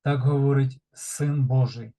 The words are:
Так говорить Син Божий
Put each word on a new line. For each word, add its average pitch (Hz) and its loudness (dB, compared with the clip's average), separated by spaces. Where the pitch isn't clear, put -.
Так 143 0
говорить 139 2
Син 147 -2
Божий 120 -2